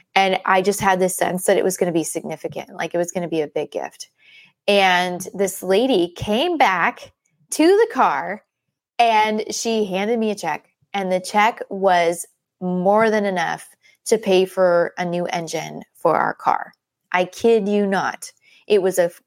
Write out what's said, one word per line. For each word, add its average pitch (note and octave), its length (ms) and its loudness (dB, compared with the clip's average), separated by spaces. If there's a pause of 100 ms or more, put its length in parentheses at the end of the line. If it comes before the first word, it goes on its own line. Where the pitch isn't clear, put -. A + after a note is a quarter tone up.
(160)
And F#3+ 300 2
I F#3+ 160 4
just G3 200 0
had F#3+ 180 2
this F#3 160 0
sense F3+ 300 -2
that F#3+ 120 4
it - 60 0
was F#3 140 -2
gonna F3+ 140 0
be D#3+ 140 0
significant, D#3 680 -10
like, E3 200 -6
it - 40 0
was F3 120 -4
gonna F3 160 -6
be D#3+ 140 -2
a D3 60 -4
big D3+ 240 -6
gift. - 380 -10 (580)
And F3+ 680 2
this F#3+ 300 -4
lady F#3+ 520 2
came D4 420 -2
back G3+ 560 0 (380)
to D4+ 160 2
the G#4 260 4
car F3+ 500 0 (560)
and G#3+ 440 2 (100)
she A3+ 320 -2
handed G3+ 340 -2
me A3 120 -2
a G3+ 40 -4
check. D#3 340 -8 (240)
And F#3+ 180 -4
the F#3 80 0
check G#3 500 0
was F3+ 560 2 (360)
more F#3 480 2
than G#3 160 0
enough F3+ 500 -4 (300)
to A3 120 2
pay F#3+ 280 2
for F3+ 520 2
a F3+ 80 -4
new F3 220 -4
engine D#3 560 -8 (120)
for D#3+ 200 0
our - 180 2
car. - 400 -2 (380)
I F3+ 140 0
kid A3 420 2
you G#3 200 0
not. F3+ 440 -4 (360)
It G3+ 140 4
was F#3 180 0
a F3 60 4
f-, - 220 -8